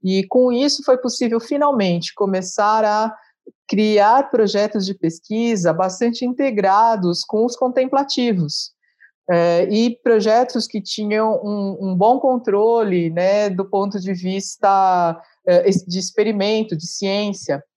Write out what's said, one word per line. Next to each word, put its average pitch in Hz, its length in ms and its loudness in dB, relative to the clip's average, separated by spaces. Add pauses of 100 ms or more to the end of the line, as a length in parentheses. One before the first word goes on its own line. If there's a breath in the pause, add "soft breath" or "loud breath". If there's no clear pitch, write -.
e 190 220 0
com 254 260 2
isso 277 320 -2
foi 254 140 4
possível 240 420 -2
finalmente 226 760 0
começar 202 680 0
a 214 320 0 (540 loud breath)
criar 214 640 4
projetos 208 520 0
de 190 120 -6
pesquisa 196 760 -2
bastante 185 540 -2
integrados 214 1000 2
com 220 220 0
os 240 100 -4
contemplativos, 254 1160 -2 (580 soft breath)
é, 170 420 2
e 233 320 2
projetos 226 600 2
que 208 160 -8
tinham 214 640 -2
um, 196 480 -4
um 185 40 -2
bom 226 240 4
controle, 214 920 0
né, 196 380 0
do 190 140 -4
ponto 196 360 -4
de 185 140 -6
vista, 185 1080 0 (260 loud breath)
é, 180 220 4
es-, 185 160 0
de 180 140 -6
experimento, 208 760 -2
de 160 120 -8
ciência. 196 760 -4 (140)